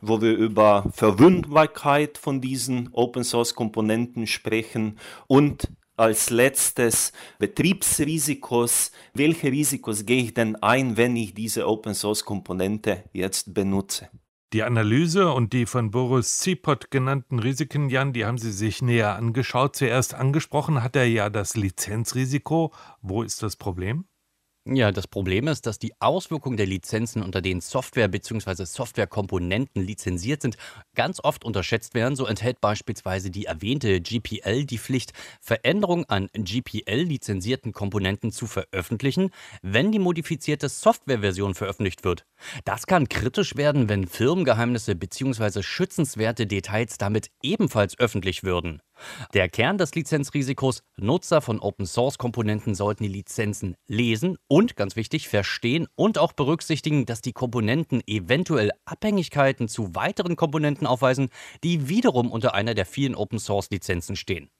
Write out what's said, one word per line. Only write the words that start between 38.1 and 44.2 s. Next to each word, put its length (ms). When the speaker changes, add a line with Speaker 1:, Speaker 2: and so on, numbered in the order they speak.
Speaker 3:
zu 160
veröffentlichen, 840
wenn 280
die 80
modifizierte 680
Softwareversion 880
veröffentlicht 480
wird. 200
Das 220
kann 220
kritisch 480
werden, 320
wenn 180
Firmengeheimnisse 880